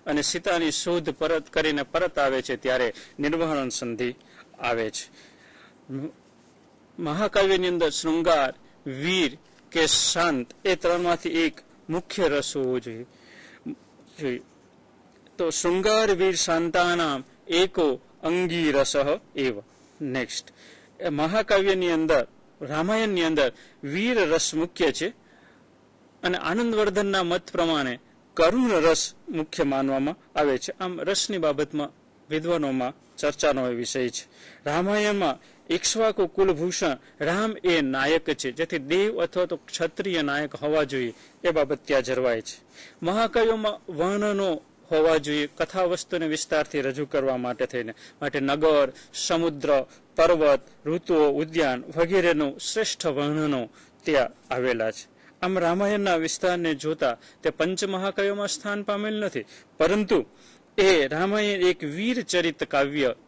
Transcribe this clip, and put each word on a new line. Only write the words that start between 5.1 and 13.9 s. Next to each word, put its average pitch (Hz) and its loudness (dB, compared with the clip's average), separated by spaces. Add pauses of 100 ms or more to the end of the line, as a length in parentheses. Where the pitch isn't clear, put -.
મહાકાવ્યની 190 2
અંદર 170 2
શૃંગાર, 160 2 (320)
વીર 147 -2 (340)
કે 160 4
શાંત 151 2 (180)
એ 190 4
ત્રણમાંથી 175 0
એક 160 0 (360)
મુખ્ય 175 -2
રસ 143 -2
હોવો 127 -2
જોઈએ, 117 -10 (1120)